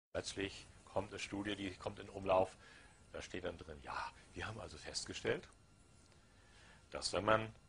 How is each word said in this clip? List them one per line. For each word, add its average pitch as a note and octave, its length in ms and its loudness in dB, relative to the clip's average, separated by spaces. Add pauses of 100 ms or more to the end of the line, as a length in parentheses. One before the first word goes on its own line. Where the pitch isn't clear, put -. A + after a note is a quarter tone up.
(120)
Plötzlich - 540 0 (260)
kommt G2 200 0
eine G2 80 -4
Studie, G#2 360 0
die G2 200 -2
kommt - 240 -6
in G2+ 100 -10
Umlauf, F#2+ 480 6 (560)
da - 80 -6
steht F2+ 240 -4
dann E2+ 140 -2
drin, D#2 240 -10
ja, - 280 -4 (220)
wir F2 140 -4
haben A2 120 -6
also E2+ 180 -8
festgestellt, - 680 -2 (1400)
dass C#2 240 -2
wenn F2+ 120 4
man A2 280 6 (160)